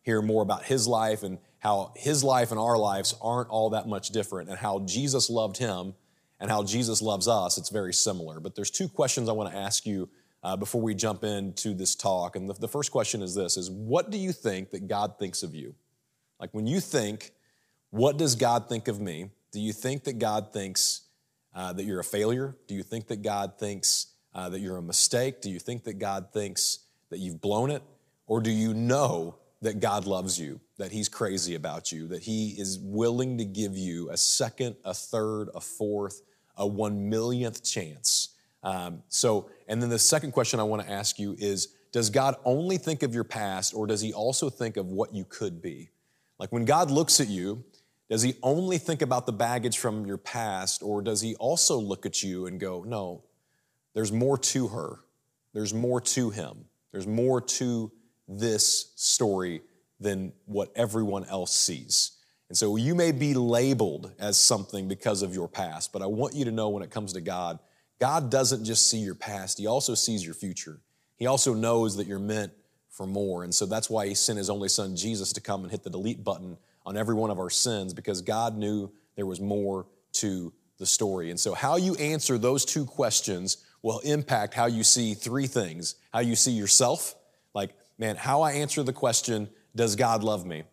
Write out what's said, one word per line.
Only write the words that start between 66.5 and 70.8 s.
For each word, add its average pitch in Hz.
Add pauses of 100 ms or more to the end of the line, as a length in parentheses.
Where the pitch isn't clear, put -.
know 110
when 104
it 80
comes 101
to 90
God, 87 (380)
God 139
doesn't 127
just 110
see 113
your 101
past, 98
he 101
also 120
sees 107
your 82
future. 82 (340)